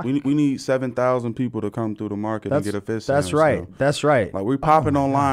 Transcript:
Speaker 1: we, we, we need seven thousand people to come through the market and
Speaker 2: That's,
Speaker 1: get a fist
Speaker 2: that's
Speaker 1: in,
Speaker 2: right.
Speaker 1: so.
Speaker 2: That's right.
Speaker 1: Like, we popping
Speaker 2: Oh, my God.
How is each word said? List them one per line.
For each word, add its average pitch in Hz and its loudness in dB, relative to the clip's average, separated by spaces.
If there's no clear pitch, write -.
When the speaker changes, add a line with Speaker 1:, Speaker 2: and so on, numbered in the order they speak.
Speaker 1:
we, 127 -2
we, 143 0
we 139 0
need 143 2
seven 131 -2
thousand 123 0
people 113 -4
to 104 -4
come 113 -4
through 104 -6
the 101 -6
market 107 -4
and - 2
Speaker 2:
That's, 98 -2
Speaker 1:
get 101 -2
a 101 -4
fist 113 -6
Speaker 2:
that's 139 0
Speaker 1:
in, 143 0
Speaker 2:
right. 151 4
Speaker 1:
so. 87 -12
Speaker 2:
That's 143 0
right. 131 2
Speaker 1:
Like, 95 -4
we 131 0
popping 151 2
Speaker 2:
Oh, 139 2
my 139 0
God. 139 2